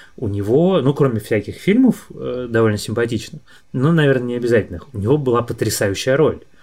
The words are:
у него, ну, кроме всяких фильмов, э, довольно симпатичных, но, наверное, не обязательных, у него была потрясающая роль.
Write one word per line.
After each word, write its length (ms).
у 120
него, 520
ну, 140
кроме 240
всяких 380
фильмов, 580
э, 340
довольно 300
симпатичных, 600
но, 180
наверное, 380
не 80
обязательных, 580
у 40
него 200
была 240
потрясающая 760
роль. 220